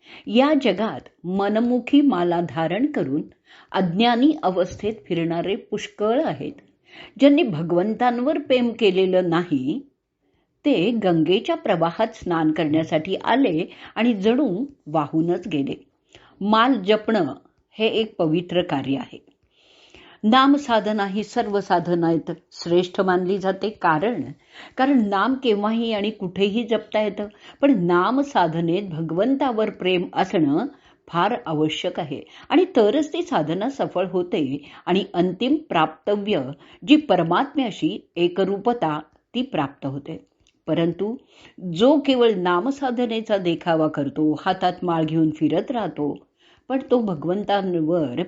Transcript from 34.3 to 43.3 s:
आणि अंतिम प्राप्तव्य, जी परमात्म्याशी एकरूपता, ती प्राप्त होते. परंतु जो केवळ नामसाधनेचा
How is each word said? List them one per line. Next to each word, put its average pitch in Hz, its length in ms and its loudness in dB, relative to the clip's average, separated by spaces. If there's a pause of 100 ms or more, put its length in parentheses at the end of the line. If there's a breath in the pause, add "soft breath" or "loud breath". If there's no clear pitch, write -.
आणि 185 280 0
अंतिम 185 420 0
प्राप्तव्य, 202 840 -4 (460 loud breath)
जी 277 80 8
परमात्म्याशी 196 1200 -2
एकरूपता, 190 840 -2 (360)
ती 240 60 -2
प्राप्त 147 440 -6
होते. 139 420 -10 (400)
परंतु 170 480 -2 (580 soft breath)
जो 254 260 4
केवळ 247 380 4
नामसाधनेचा 226 1000 -2